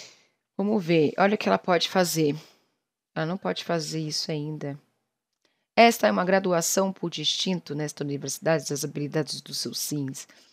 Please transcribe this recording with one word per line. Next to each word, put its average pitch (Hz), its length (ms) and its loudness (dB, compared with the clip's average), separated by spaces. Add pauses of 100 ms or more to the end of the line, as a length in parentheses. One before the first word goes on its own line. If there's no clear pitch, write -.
(560)
Vamos 208 260 0
ver. 160 340 4
Olha 202 180 4
o - 20 0
que - 120 -2
ela 190 80 4
pode 180 320 0
fazer. 160 460 2 (800)
Ela 160 120 -4
não 175 120 -6
pode - 280 -6
fazer 160 340 -4
isso 151 320 -6
ainda. 147 480 -6 (960)
Esta 233 320 8
é 214 40 4
uma 196 120 2
graduação 190 680 2
por 170 160 -6
distinto 156 680 -4
nesta 147 280 -6
universidade, 143 680 -2
as 143 120 -4
habilidades 147 580 -6
dos - 160 -12
seus 120 220 -6
sims 139 480 -6 (260)